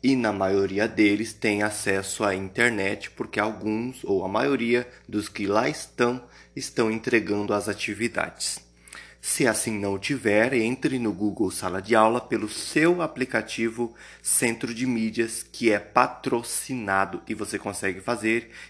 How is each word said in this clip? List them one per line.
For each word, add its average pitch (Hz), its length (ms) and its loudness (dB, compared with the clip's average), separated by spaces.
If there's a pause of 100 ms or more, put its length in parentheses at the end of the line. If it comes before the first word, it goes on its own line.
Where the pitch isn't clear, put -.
E 131 140 4
na 113 160 2
maioria 98 560 2
deles 104 460 4
tem 104 280 0
acesso 104 640 -2
à 101 100 2
internet, 98 800 0
porque - 260 -6
alguns, 110 680 -2
ou 98 180 0
a 95 60 -4
maioria 120 600 0 (200)
dos 104 180 -4
que - 180 -6
lá 107 220 2
estão, 127 560 0 (320)
estão 120 340 0
entregando 104 640 -2
as 104 140 -2
atividades. - 1000 -6 (540)
Se - 260 0
assim 110 320 0
não 98 220 -2
tiver, 113 540 2
entre 123 460 0
no 113 120 0
Google 95 400 0
Sala 92 300 -4
de 110 160 2
Aula 113 240 6
pelo 107 260 -2
seu 170 540 2
aplicativo 117 920 -2 (300)
Centro 117 500 0
de 117 120 -4
Mídias, 113 580 -2
que - 260 0
é 104 80 4
patrocinado, 117 1500 0
e 110 60 -4
você 101 260 -6
consegue 95 400 -4
fazer 113 520 -2 (180)